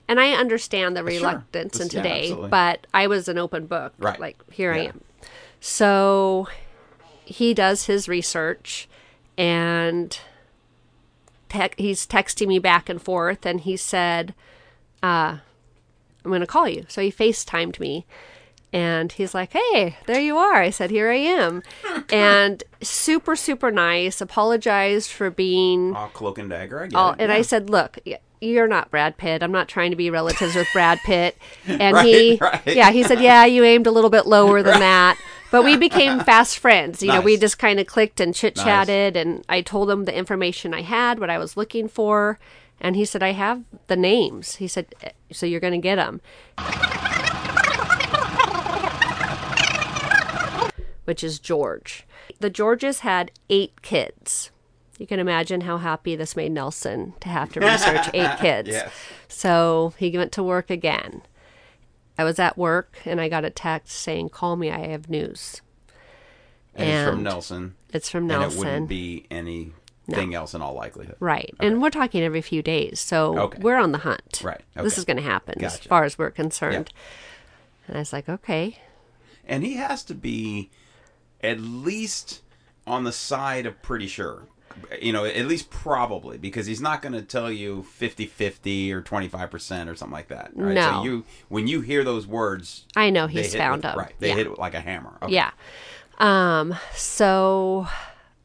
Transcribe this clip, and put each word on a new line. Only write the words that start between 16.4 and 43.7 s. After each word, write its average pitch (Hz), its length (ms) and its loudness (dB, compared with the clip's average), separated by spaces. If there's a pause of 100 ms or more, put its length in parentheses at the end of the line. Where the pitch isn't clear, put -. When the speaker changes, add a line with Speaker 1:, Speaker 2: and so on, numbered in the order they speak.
Speaker 1:
call 320 200 2
you." - 200 -8
So - 160 -6
he 202 80 0
FaceTimed 180 680 -2
me, 143 280 -6 (680)
and 170 380 -2
he's 196 240 -6
like, 185 180 -6
"Hey, 330 440 0 (100)
there 247 140 0
you 294 160 0
are." 370 180 4
I 190 160 4
said, 180 180 -4
"Here 220 220 2
I 247 60 2
am." 269 440 0 (220)
Speaker 2:
<laughs> 359 280 -6
Speaker 1:
And 202 520 6 (180)
super, 320 540 0
super 269 340 -2
nice, 180 520 2
apologized 208 880 2
for 196 180 -2
being 185 640 2
Speaker 2:
All 107 120 -8
cloak 104 320 -8
and 101 100 -10
dagger, 95 340 -10
I 190 40 -10
get 175 100 -6
Speaker 1:
all, 185 140 4
Speaker 2:
it, - 80 -8
Speaker 1:
and 214 120 2
I 214 60 4
Speaker 2:
yeah. 226 60 4
Speaker 1:
said, 214 260 -2
"Look, 196 380 0
y-, - 100 -8 (240)
you're 233 260 2
not 196 220 0
Brad 151 280 0
Pitt. 165 260 -2
I'm 170 80 -2
not 185 160 0
trying 175 240 0
to 180 60 -2
be 175 120 0
relatives 165 460 0
with 175 180 2
Brad 175 320 6
Pitt." 175 320 2 (160)
Speaker 2:
<laughs> - 140 -12
Speaker 1:
And 202 280 4
Speaker 2:
Right, 233 100 8
Speaker 1:
he, 226 360 10
Speaker 2:
right. - 240 2
Speaker 1:
yeah, 196 240 8
he 240 140 6
said, 240 180 4
"Yeah, 240 240 12
you 247 180 8
aimed 233 220 8
a 226 60 6
little 226 180 6
bit 202 160 6
lower 202 380 8
than 196 100 8
Speaker 2:
Right. 202 60 8
Speaker 1:
that." 185 380 8 (340)
But 240 120 8
we 294 140 8
became 277 420 4
Speaker 2:
<laughs> - 120 4
Speaker 1:
fast 233 280 8
friends. 170 420 4
You 196 80 2
know, 185 120 6
we 208 120 6
Speaker 2:
Nice. 202 80 4
Speaker 1:
just 208 180 2
kinda 202 240 2
clicked 214 360 0
and 175 160 0
chit-chatted, 196 800 2
Speaker 2:
Nice. 170 100 0
Speaker 1:
and 170 240 -4
I 180 120 2
told 202 280 -2
him 202 160 0
the 127 100 -4
information 180 600 -4
I 165 80 -6
had, 240 360 0
what 185 120 -4
I 170 80 -2
was 170 180 -8
looking 220 300 -4
for. 208 500 0 (420)
And 180 160 -2
he 208 100 2
said, 202 180 -6
"I 190 100 2
have 208 280 -2 (260)